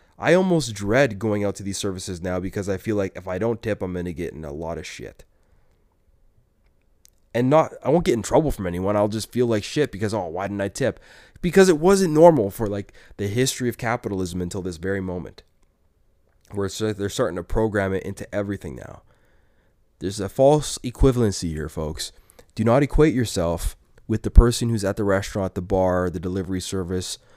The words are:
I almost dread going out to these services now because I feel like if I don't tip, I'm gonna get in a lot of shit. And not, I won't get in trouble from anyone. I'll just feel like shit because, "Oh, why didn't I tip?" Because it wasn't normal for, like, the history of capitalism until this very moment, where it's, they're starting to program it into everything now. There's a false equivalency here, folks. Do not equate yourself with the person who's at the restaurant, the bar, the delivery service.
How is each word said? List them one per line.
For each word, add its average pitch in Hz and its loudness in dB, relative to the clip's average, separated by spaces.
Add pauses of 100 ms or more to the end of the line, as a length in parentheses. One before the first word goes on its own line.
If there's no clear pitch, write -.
(180)
I 139 0
almost 175 2
dread 104 0
going 104 0
out 98 -4
to 104 -12
these 95 -6
services 92 -6
now 92 -2
because 95 -6
I 92 -2
feel 107 -2
like 98 -2
if 87 -12
I 92 -6
don't 113 -2
tip, 104 -4
I'm 90 -4
gonna 90 -4
get 76 -6
in 78 -12
a 71 -10
lot 80 -8
of - -12
shit. - -16 (2000)
And 127 0
not, 151 4
I 127 0
won't 165 4
get 131 2
in 107 -2
trouble 127 2
from 95 -6
anyone. 92 -2
I'll 104 2
just 104 -6
feel 120 0
like 107 0
shit 147 -2
because, 101 -4
"Oh, 92 -4
why 90 -6
didn't 101 -6
I 98 -2
tip?" 117 -2 (420)
Because 185 6
it 151 4
wasn't 185 4
normal 151 8
for, 104 -4
like, 101 -8 (220)
the 101 -6
history 123 -2
of 113 -4
capitalism 98 -4
until 90 -6
this 90 -8
very 95 -4
moment, 90 -8 (1120)
where 101 -2
it's, - -10
they're 101 -2
starting 95 -2
to 87 -4
program 101 0
it 95 -4
into - -12
everything 98 -6
now. - -18 (960)
There's 101 -6
a 98 -4
false 143 4
equivalency 120 0
here, 78 -6
folks. - -8 (420)
Do 107 -4
not 120 4
equate 151 4
yourself 92 -2 (300)
with 110 -2
the - -4
person 120 8
who's 110 -2
at 98 -2
the 113 -2
restaurant, 98 0
the 95 -4
bar, 90 2
the 85 -6
delivery 92 -4
service. 92 -6 (180)